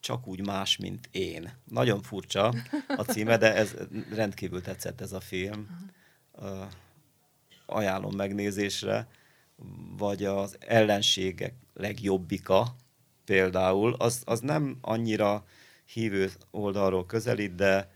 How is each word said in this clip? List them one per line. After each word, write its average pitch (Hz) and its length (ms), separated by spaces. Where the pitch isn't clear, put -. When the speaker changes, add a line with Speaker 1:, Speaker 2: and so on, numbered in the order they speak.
Speaker 1:
Csak 123 260
úgy 95 200
más, 98 300
mint 92 340
én. 87 420
Nagyon 113 380
furcsa 101 520
a 262 140
címe, 113 340
de 107 180
ez 104 200
rendkívül 98 520
tetszett 92 380
ez 95 120
a 95 80
film. 104 680
Speaker 2:
Aha. - 160
Speaker 1:
Ö, 98 40
ajánlom 101 500
megnézésre. 101 920
Vagy 101 280
az 98 360
Ellenségek 101 920
legjobbika 98 1040
például. 95 680
Az, - 300
az 117 160
nem 135 400
annyira 107 640
hívő 98 460
oldalról 98 560
közelít, 110 480
de, 95 420